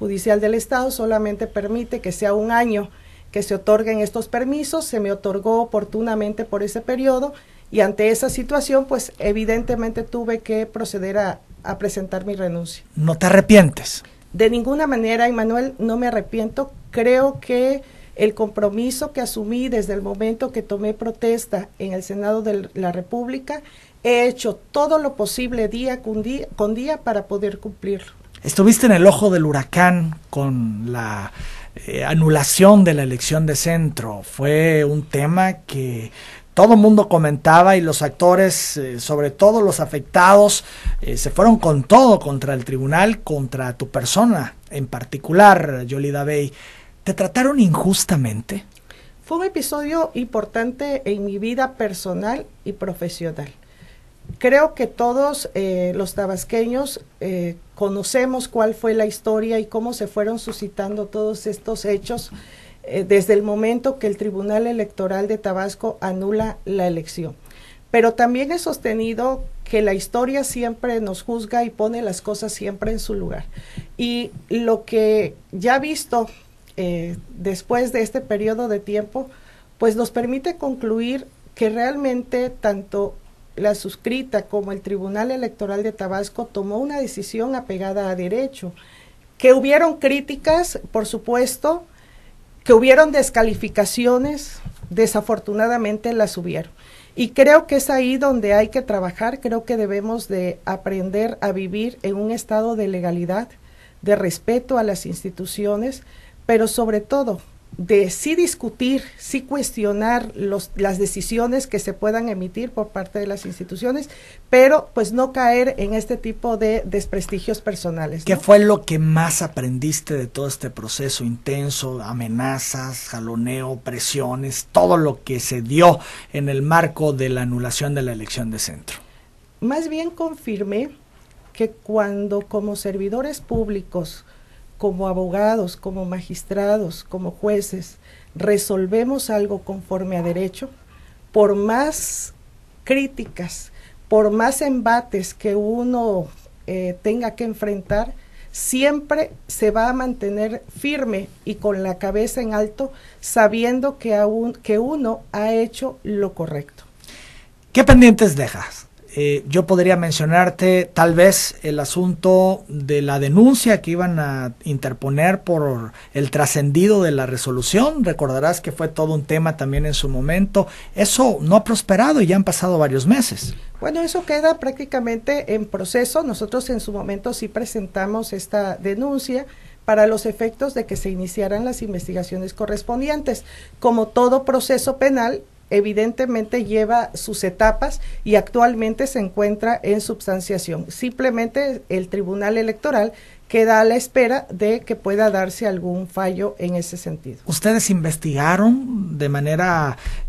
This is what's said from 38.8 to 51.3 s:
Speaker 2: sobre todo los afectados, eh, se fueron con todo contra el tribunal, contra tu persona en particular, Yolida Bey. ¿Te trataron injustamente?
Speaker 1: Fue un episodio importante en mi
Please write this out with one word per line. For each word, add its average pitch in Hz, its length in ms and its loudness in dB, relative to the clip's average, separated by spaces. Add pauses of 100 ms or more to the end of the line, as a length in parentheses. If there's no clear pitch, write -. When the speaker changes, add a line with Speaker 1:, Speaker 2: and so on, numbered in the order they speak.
Speaker 2:
sobre 147 300 0
todo 214 320 6
los 190 160 2
afectados, 185 840 6 (360)
eh, 120 160 -2
se 135 140 -2
fueron 214 280 8
con 147 260 2
todo 233 340 8
contra 139 360 -4
el 123 100 -4
tribunal, 151 560 0
contra 127 560 -6
tu - 120 -6
persona 165 680 0 (140)
en 139 180 -6
particular, 147 1000 4
Yolida 139 380 -4
Bey. 147 280 -2 (520)
¿Te 190 100 -2
trataron 254 460 2
injustamente? 160 1040 0 (600)
Speaker 1:
Fue 330 140 -4
un 359 60 -2
episodio 311 720 -4
importante 247 920 -4
en 202 200 -4
mi 202 140 -6